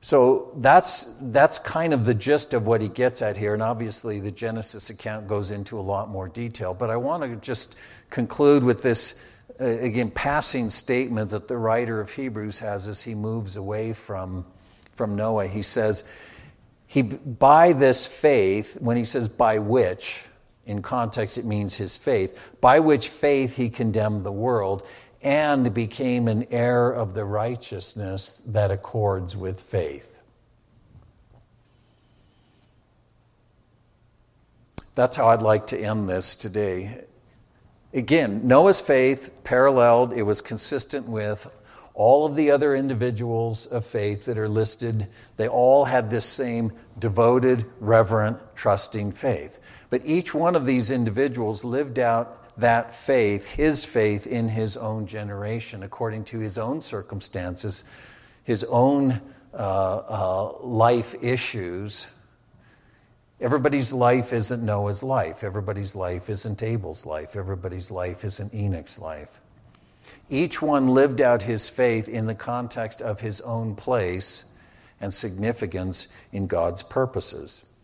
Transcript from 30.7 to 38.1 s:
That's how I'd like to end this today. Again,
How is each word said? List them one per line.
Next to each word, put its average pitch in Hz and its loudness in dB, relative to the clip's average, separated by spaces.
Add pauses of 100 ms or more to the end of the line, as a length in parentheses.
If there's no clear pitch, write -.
That's 123 2
how 120 4
I'd 113 6
like 107 4
to - -6
end 104 -2
this 92 -2
today. 98 -4 (880)
Again, 120 2